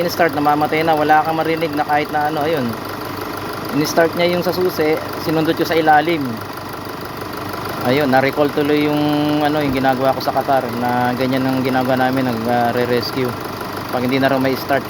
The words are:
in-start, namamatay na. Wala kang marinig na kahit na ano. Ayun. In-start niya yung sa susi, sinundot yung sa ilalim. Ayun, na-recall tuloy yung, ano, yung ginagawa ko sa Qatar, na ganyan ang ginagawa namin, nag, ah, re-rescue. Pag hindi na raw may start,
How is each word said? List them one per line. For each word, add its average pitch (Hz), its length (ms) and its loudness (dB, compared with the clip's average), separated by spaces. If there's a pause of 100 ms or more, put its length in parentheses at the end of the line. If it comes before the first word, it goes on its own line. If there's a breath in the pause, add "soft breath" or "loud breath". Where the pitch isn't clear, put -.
in-start, 170 320 2
namamatay 151 480 2
na. 160 160 2
Wala 151 240 4
kang 160 160 -2
marinig 160 320 0
na 147 160 -2
kahit 151 240 0
na 151 160 0
ano. 156 160 -2
Ayun. 147 240 0 (1120)
In-start 160 400 2
niya 175 160 2
yung 175 80 0
sa 180 80 -2
susi, 170 480 0 (240)
sinundot 160 320 0
yung 165 160 -2
sa 165 80 2
ilalim. 156 480 4 (1600)
Ayun, 135 240 2
na-recall 135 400 4
tuloy 147 400 2
yung, 147 80 2 (400)
ano, 151 240 2
yung 143 80 0
ginagawa 131 400 2
ko 127 80 -2
sa 131 160 -2
Qatar, 135 320 2 (160)
na 123 320 0
ganyan 131 320 0
ang 131 160 0
ginagawa 131 400 0
namin, 127 320 0
nag, 113 60 -4 (100)
ah, 120 240 2
re-rescue. 123 560 0 (640)
Pag 123 160 0
hindi 135 80 2
na 131 80 4
raw 131 160 2
may 131 160 0
start, 135 320 0